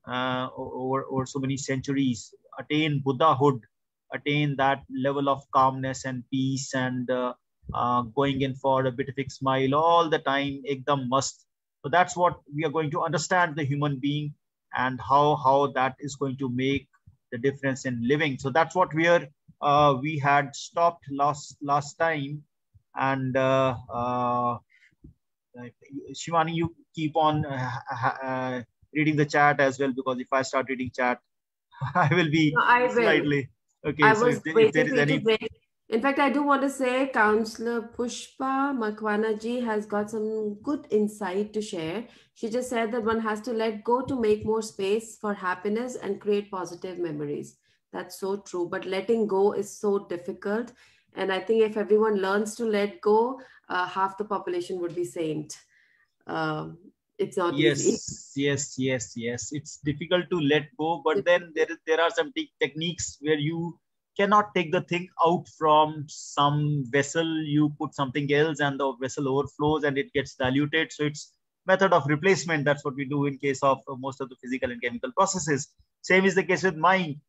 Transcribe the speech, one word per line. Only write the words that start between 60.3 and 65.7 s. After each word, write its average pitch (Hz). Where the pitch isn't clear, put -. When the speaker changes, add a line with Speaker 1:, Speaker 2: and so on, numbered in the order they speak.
Speaker 1:
to 175
let 151
go, 156
but 156
Speaker 2:
It's 190
Speaker 1:
then 175
there 156
is, 165
there 160
are 165
some 156
te-, 156
techniques 156
where 151
you 165
cannot 196
take 170
the 180
thing 180
out 170
from 151